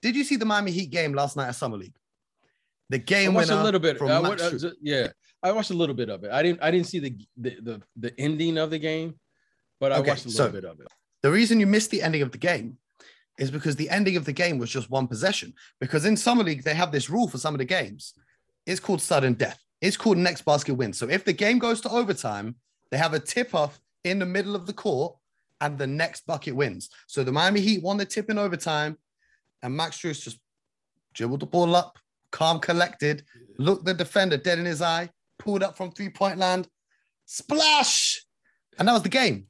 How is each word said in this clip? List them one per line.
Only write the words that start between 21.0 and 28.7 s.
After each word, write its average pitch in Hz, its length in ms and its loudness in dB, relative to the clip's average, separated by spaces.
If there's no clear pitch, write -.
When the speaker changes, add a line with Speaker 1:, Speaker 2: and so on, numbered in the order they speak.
Speaker 1:
if 190 140 0
the 196 100 2
game 208 240 4
goes 233 240 0
to - 80 -6
overtime, 123 680 -2
they 131 60 -2
have 156 180 2
a 151 60 0
tip-off 180 580 -2
in 185 160 -2
the 185 80 -2
middle 196 300 -2
of 175 100 -8
the 202 60 -8
court 165 420 -2
and 147 180 -4
the 139 80 -4
next 156 400 -4
bucket 147 300 -6
wins. 131 320 -2
So - 160 -4
the 127 100 -2
Miami 165 280 4
Heat 196 220 2
won 190 140 -2
the 202 80 -2
tip 208 260 -6
in 214 80 0
overtime, 160 580 -2